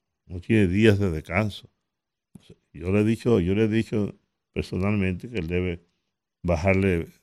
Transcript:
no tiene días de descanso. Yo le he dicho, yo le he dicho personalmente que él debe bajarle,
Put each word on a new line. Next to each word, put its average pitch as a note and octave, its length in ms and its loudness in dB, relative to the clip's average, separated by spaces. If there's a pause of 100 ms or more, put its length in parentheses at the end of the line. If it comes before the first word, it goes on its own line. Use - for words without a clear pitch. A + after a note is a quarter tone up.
(260)
no F2 140 -12
tiene G#2+ 280 2
días G2+ 300 4
de G2 120 -2
descanso. F2 580 -6 (1040)
Yo E2+ 200 -6
le G2+ 80 2
he G#2 40 2
dicho, A2+ 360 2
yo F2+ 140 0
le A2 100 2
he A2 40 2
dicho G#2+ 460 -2 (380)
personalmente F#2+ 760 -4
que A#2+ 100 -10
él D#2+ 100 -6
debe F2+ 360 -4 (580)
bajarle, F2+ 640 0 (140)